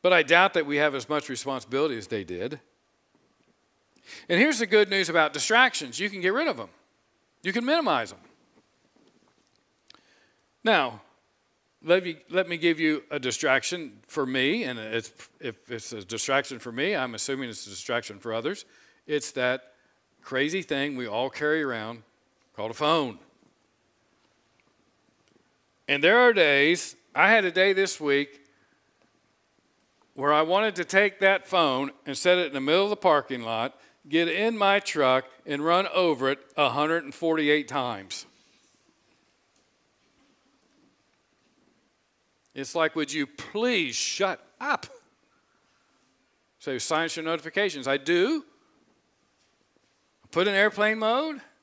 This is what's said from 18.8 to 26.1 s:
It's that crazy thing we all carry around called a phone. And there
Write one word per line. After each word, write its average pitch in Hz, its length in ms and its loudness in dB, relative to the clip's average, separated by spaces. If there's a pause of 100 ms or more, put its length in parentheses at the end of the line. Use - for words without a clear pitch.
It's 147 240 -4
that 127 420 -4 (480)
crazy 147 400 -2
thing 143 340 -4
we 123 120 -6
all 120 240 -4
carry 151 320 -2
around 113 400 -6 (520)
called 110 140 -6
a 117 60 -10
phone. 147 420 -2 (2750)
And 143 160 0
there 208 160 6